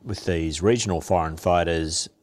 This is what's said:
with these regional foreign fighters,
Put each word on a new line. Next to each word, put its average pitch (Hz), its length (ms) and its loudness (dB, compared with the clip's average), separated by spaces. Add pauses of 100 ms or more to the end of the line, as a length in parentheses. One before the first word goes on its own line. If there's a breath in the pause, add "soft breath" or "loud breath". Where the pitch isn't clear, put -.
with - 220 -8
these 80 380 -2
regional 107 360 2
foreign 80 380 0
fighters, 82 720 0 (140)